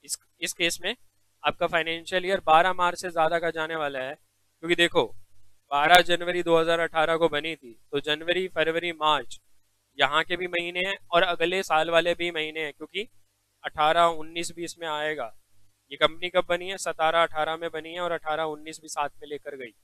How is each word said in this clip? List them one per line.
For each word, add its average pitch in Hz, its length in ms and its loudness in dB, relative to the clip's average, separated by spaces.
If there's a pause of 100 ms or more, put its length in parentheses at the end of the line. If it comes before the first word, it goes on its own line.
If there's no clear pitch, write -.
इस, - 160 -8 (220)
इस 165 120 -4
case 170 280 -2
में 202 140 -4 (500)
आपका 151 220 0
financial 165 580 -2
year 185 200 0
बारह 170 280 6
मार्च 175 280 0
से 185 80 -6
ज्यादा 170 300 2
का 165 120 -2
जाने 160 240 -4
वाला 143 240 -4
है, 131 160 -8 (440)
क्योंकि 170 160 2
देखो, 165 400 2 (560)
बारह 156 300 8
जनवरी 175 420 0
दो 170 160 6
हज़ार 165 200 2
अठारह 160 380 0
को 160 120 4
बनी 151 260 -4
थी, 120 240 -20 (120)
तो 143 80 -2
जनवरी, 160 480 -4
फरवरी, 165 440 -2
मार्च 151 500 -2 (580)
यहाँ 143 240 2
के 180 120 -4
भी 180 120 -6
महीने 175 320 -4
हैं 196 160 -2 (160)
और 175 120 4
अगले 175 400 0
साल 160 260 0
वाले 170 240 4
भी 170 180 -4
महीने 156 280 -6
हैं, 151 140 -6
क्योंकि - 340 -10 (560)
अठारह, 156 380 2
उन्नीस 165 540 0
भी 170 80 -10
इसमें 165 240 -10
आएगा। 151 480 -6 (560)
ये 139 60 -14
कंपनी 160 320 0
कब 180 200 2
बनी 175 200 -2
है, 196 80 -8
सतारह 165 460 2
अठारह 156 340 -2
में 170 140 -6
बनी 160 220 -10
है 175 60 -8
और 175 120 -2
अठारह 156 320 -4
उन्नीस 156 380 -8
भी 160 60 -20
साथ 147 220 -4 (120)
में 143 60 -18
लेकर 143 280 -12
गई। 123 160 -14 (120)